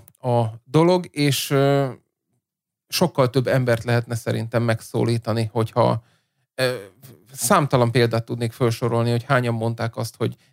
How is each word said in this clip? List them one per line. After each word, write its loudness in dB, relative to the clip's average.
a -2
dolog, 2
és, -2
ö, 2
sokkal 2
több 0
embert 0
lehetne -2
szerintem -2
megszólítani, -2
hogyha, 0
ö, -2
számtalan 2
példát 2
tudnék -6
felsorolni, 0
hogy -2
hányan 0
mondták -4
azt, -8
hogy -4